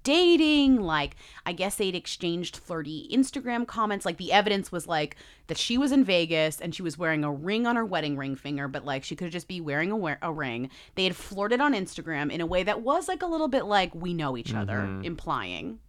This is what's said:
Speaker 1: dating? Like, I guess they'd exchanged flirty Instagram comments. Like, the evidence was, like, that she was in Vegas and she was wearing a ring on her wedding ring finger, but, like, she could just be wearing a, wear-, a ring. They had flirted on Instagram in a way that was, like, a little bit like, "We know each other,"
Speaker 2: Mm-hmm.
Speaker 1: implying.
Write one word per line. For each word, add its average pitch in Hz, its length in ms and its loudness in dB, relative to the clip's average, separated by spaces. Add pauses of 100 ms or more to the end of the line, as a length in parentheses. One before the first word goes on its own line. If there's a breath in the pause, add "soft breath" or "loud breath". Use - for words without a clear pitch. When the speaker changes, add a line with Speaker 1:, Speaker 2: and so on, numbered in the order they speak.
Speaker 1:
dating? 302 760 6
Like, 151 340 0 (300 loud breath)
I 180 80 -2
guess 185 220 -2
they'd 190 200 0
exchanged 170 640 -4
flirty 156 560 -8
Instagram 240 540 0
comments. 214 360 -2
Like, 170 140 -2
the 180 140 -4
evidence 196 400 4
was, 175 160 -6
like, 151 280 -2 (300 loud breath)
that 156 140 -6
she 240 180 0
was 269 140 4
in 277 120 6
Vegas 165 560 2
and 170 140 -6
she - 80 -10
was 165 160 -4
wearing 160 260 0
a 147 80 0
ring 196 360 0
on 233 80 2
her 226 100 0
wedding 156 320 -2
ring 135 180 -4
finger, 143 320 -6
but, 135 160 -6
like, 139 200 -4
she 165 120 -8
could 175 160 -8
just 170 160 -8
be 180 140 -8
wearing 156 300 -2
a, 214 40 0
wear-, 170 280 -2
a 165 100 -2
ring. 131 380 -4 (240 loud breath)
They 190 80 0
had 185 120 0
flirted 208 460 -2
on 285 120 4
Instagram 165 580 -4
in 165 100 -4
a 165 60 -2
way 180 160 2
that 208 180 0
was, 285 260 0
like, 370 140 -4
a 359 60 -2
little 320 200 0
bit 254 180 2
like, 190 280 2
"We 175 220 -4
know 143 220 -2
each 113 180 -6
other," 107 240 -2
Speaker 2:
Mm-hmm. 139 260 -4
Speaker 1:
implying. 135 840 -6